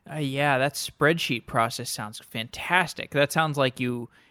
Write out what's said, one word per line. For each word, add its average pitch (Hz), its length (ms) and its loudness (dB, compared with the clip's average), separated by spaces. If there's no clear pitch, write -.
Uh, 151 60 -8
yeah, 139 420 2
that 139 160 2
spreadsheet 151 720 0
process 117 440 0
sounds 110 300 -8
fantastic. - 920 -2
That 143 200 2
sounds 156 240 0
like 131 240 2
you, 123 300 -2